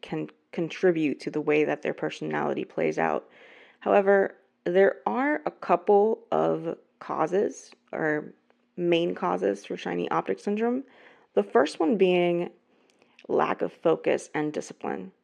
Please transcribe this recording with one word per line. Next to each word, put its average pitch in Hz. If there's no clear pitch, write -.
can 156
contribute 160
to 151
the 151
way 151
that 147
their 156
personality 151
plays -
out. 160
However, 196
there 190
are 269
a 180
couple 202
of 160
causes 185
or 151
main 175
causes 190
for 180
shiny 175
object 190
syndrome. 233
The 208
first 240
one 285
being 175
lack 156
of 175
focus 151
and 151
discipline. -